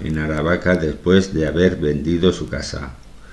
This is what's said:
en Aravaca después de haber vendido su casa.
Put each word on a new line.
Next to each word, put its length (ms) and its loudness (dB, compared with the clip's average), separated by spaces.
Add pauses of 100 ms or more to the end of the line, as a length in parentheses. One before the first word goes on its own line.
en 160 -4
Aravaca 580 0
después 580 2
de 120 0
haber 300 2
vendido 580 2
su 160 -8
casa. 440 -8 (400)